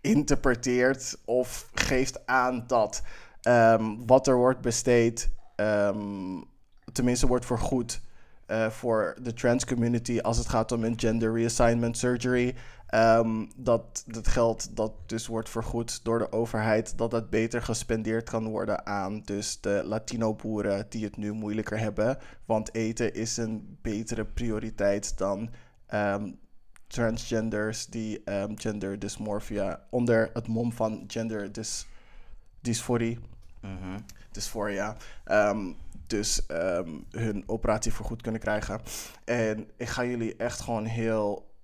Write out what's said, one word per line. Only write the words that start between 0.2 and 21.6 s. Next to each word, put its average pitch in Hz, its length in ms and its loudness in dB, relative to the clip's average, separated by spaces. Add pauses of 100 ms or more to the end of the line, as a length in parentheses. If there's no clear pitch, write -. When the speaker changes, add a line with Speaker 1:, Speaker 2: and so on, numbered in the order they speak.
Speaker 1:
of - 500 -2
geeft - 520 0
aan 127 400 2
dat, 120 360 2 (400)
ehm, 113 520 8 (120)
wat 131 200 8
er 131 100 6
wordt 127 240 4
besteed, 120 720 4 (260)
ehm, 101 880 0 (500)
tenminste 123 340 4
wordt 123 200 4
vergoed, 120 540 -2 (460)
eh, 110 240 0
voor 110 520 0
de 120 100 -4
trans 120 320 2
community 120 560 0
als 113 160 0
het 117 120 -2
gaat 113 240 2
om 113 120 0
een 113 160 0
gender 113 340 2
reassignment 117 640 2
surgery. 123 560 2 (320)
Ehm, 113 600 4 (100)
dat 120 540 0
het 110 180 0
geld - 480 2
dat 107 160 0 (140)
dus 113 200 -4
wordt 113 240 -4
vergoed - 540 -4
door 113 140 2
de 110 140 -2
overheid, 110 680 0
dat 117 120 0
dat 113 200 -2
beter 113 320 0
gespendeerd 113 680 -2
kan 110 180 -2
worden 104 380 -2
aan 101 380 -4
dus - 360 -4
de 101 240 0
Latino 110 500 -2
boeren 104 540 -2
die 110 160 -6
het 101 120 -6
nu 104 160 -4
moeilijker 107 460 -2